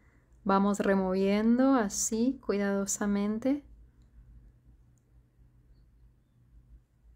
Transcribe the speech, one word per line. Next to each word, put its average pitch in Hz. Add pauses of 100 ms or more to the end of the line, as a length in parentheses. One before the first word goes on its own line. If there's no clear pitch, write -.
(440)
Vamos 196
removiendo 202
así 233
cuidadosamente. 202 (3500)